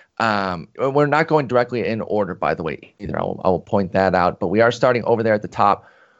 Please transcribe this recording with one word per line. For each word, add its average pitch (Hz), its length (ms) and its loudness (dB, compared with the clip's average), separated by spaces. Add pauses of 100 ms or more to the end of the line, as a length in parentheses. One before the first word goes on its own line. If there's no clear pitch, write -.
(180)
um, 98 480 -2 (100)
we're 139 280 2
not 147 220 0
going 151 200 0
directly 120 400 0
in 110 140 -4
order, 95 340 -4
by 80 180 -2
the 82 100 -6
way, - 360 -10
either. 92 180 -8
I 87 60 -4
will, 92 220 -8
I 90 40 4
will 92 120 0
point 98 320 -4
that 95 220 2
out. 87 260 0
But 98 60 -2
we 98 120 0
are 117 140 4
starting 123 320 0
over 113 180 2
there 110 120 2
at 104 80 -4
the - 40 -12
top - 380 0 (340)